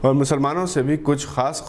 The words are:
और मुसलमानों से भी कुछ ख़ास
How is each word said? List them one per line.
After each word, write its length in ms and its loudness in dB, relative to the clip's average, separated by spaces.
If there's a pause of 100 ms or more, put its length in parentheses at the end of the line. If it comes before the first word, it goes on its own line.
और 100 6
मुसलमानों 520 0
से 160 -2
भी 160 0
कुछ 280 -2
ख़ास 420 -2